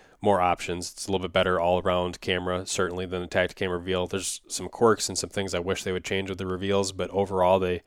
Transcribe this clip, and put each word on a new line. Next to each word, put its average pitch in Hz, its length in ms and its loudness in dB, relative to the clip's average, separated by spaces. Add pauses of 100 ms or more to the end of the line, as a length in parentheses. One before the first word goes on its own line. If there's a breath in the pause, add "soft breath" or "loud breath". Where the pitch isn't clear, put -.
(200 loud breath)
more 101 200 4
options. 87 520 0
It's - 160 -12
a - 20 -2
little 92 160 0
bit 82 60 -8
better 92 260 4
all-around 90 640 2
camera, 90 440 -2
certainly, 92 420 -2
than 90 160 -4
the 87 40 -8
Tactacam 92 460 0
Reveal. 90 340 -2
There's - 400 -6
some 90 220 -8
quirks 113 400 4
and 92 100 -6
some - 120 -4
things 98 220 -4
I 90 60 0
wish 90 240 -2
they 98 80 -4
would 92 140 -4
change 95 240 -2
with 92 100 -6
the 95 80 -6
Reveals, 95 460 0
but 92 180 -6
overall, 95 480 4
they, 90 280 -2